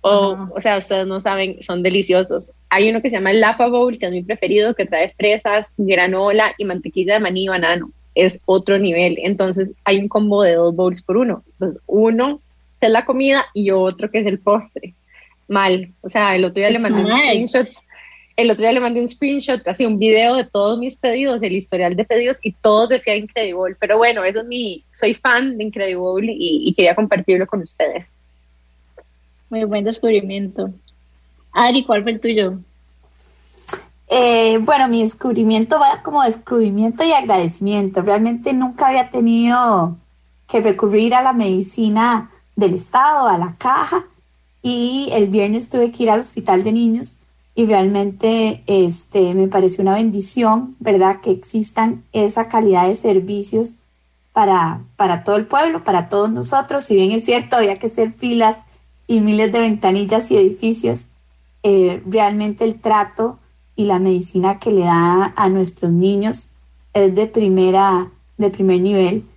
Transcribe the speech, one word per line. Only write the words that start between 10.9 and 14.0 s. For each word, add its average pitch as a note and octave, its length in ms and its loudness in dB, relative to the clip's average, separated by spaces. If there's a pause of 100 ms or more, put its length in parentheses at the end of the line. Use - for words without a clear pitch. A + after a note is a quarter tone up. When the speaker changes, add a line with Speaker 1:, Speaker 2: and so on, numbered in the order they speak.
Speaker 1:
por F#3 160 -2
uno. A#3+ 340 -2
Entonces, F#3+ 340 -8
uno A3+ 540 0 (400)
que A3+ 80 2
es A3 40 4
la A3+ 140 2
comida C4+ 480 0
y G3+ 180 -2
otro F#3+ 380 0